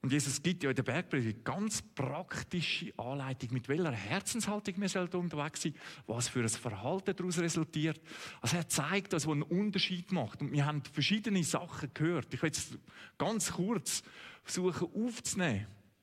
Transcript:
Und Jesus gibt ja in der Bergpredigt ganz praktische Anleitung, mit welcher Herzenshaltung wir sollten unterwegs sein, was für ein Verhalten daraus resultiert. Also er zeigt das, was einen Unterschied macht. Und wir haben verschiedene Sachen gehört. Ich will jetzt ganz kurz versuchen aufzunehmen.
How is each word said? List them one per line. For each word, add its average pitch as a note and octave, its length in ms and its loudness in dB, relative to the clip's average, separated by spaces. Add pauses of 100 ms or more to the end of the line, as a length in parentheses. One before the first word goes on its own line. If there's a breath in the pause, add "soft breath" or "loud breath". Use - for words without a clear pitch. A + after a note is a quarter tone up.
Und C3 100 2
Jesus C#3 300 2
gibt E3 200 0
ja C#3+ 60 2
in C3 80 2
der C3 60 2
Bergpredigt B2 640 0
ganz G3 340 -2
praktische - 1160 -4
Anleitung, C3 560 -4
mit B2+ 160 -2
welcher D#3+ 220 4
Herzenshaltung G3 840 -2
wir G3+ 120 2
sollten F3+ 260 0
unterwegs D#3+ 460 -2
sein, D3+ 120 0 (320 loud breath)
was A#2 220 0
für B2 140 2
ein A2+ 80 4
Verhalten B2 680 -2
daraus F3 220 0
resultiert. D#3+ 640 0 (400 loud breath)
Also E3 160 2
er E3 100 -2
zeigt F#3 460 2
das, D3 120 2
was D#3 60 2
einen D3 120 2
Unterschied F#3 680 0
macht. C#3+ 300 0
Und C#3+ 100 -2
wir C#3+ 140 4
haben D3+ 180 0
verschiedene G3 580 2
Sachen D#3+ 520 -2
gehört. D#3 400 0
Ich - 80 0
will D#3+ 60 4
jetzt - 280 -4 (400 loud breath)
ganz G3+ 360 2
kurz F#3+ 500 0 (400 loud breath)
versuchen F3+ 520 0
aufzunehmen. F3+ 760 0 (340)